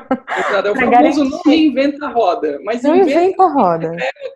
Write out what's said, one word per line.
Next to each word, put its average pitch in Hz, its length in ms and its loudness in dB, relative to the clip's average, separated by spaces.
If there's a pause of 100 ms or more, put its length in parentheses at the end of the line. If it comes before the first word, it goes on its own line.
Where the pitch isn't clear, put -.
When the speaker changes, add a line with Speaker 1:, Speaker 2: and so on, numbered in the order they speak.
(360)
Speaker 1:
Exato, - 320 -2
é - 40 0
o - 20 -6
Speaker 2:
Pra 247 160 0
Speaker 1:
famoso - 0 -
Speaker 2:
garantir. 294 400 2
Speaker 1:
não 311 160 -10
reinventa 285 600 2
a 254 40 -10
roda, 160 540 -2
mas 240 180 -6
Speaker 2:
Não 294 140 2
Speaker 1:
inventa 330 240 2
Speaker 2:
inventa 370 240 2
a 330 80 2
roda. 170 480 0
Speaker 1:
é 254 100 -4 (260)